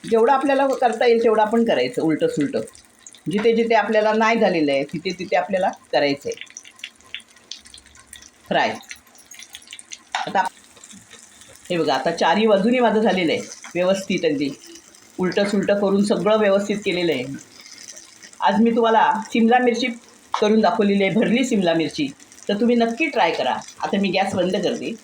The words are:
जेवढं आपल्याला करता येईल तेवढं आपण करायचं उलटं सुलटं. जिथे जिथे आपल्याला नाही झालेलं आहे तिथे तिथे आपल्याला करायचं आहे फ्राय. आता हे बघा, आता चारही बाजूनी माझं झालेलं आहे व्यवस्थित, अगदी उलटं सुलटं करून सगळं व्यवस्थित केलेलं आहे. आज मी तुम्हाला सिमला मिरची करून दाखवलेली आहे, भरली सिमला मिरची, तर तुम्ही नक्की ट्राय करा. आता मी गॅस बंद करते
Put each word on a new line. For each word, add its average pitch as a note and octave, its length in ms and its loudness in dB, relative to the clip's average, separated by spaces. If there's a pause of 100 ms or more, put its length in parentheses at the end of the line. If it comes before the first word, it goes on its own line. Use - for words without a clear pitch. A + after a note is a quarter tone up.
(120)
जेवढं A3+ 200 4
आपल्याला C#4 360 2 (140)
करता A#3+ 240 0
येईल A#3 180 4
तेवढं A3 180 4
आपण A3+ 240 2
करायचं C3+ 360 -2
उलटं D#3+ 260 0
सुलटं. C#3 340 -2 (680)
जिथे A3+ 240 2
जिथे A3+ 200 0
आपल्याला G#3+ 380 2
नाही A3 260 2
झालेलं E3 320 2
आहे C#3 120 0
तिथे F3+ 360 -8
तिथे F3+ 160 -6
आपल्याला F#3+ 340 -2 (220)
करायचं C#3+ 380 -2
आहे - 140 -12 (2000)
फ्राय. C3 280 -2 (1400)
आता - 280 -2 (1300)
हे F3 80 -2
बघा, D3 160 0
आता - 180 -2
चारही G3+ 360 2
बाजूनी G#3+ 320 4
माझं A3 220 2
झालेलं F#3 300 2
आहे G#2 100 -2 (340)
व्यवस्थित, F3+ 500 0
अगदी C#3+ 240 0 (720)
उलटं F#3 260 0
सुलटं G3+ 340 0
करून G3 260 2
सगळं G#3 320 0
व्यवस्थित G3+ 480 0
केलेलं F3 280 -2
आहे. B2 100 -4 (1160)
आज G3+ 220 2
मी A#3 100 4
तुम्हाला A3+ 400 2 (220)
सिमला A#3 260 4
मिरची A#3+ 280 0 (540)
करून G#3+ 180 4
दाखवलेली G3+ 440 2
आहे, F#3+ 100 0
भरली A3 320 2
सिमला F3 280 0
मिरची, D#3 340 -2 (420)
तर G#3 100 -2
तुम्ही A#3+ 160 2
नक्की A#3 340 0
ट्राय F3+ 220 0
करा. - 220 -2 (260)
आता G3+ 200 -2
मी G3 100 0
गॅस G3 240 -2
बंद F#3 220 -2
करते D3 380 -4 (100)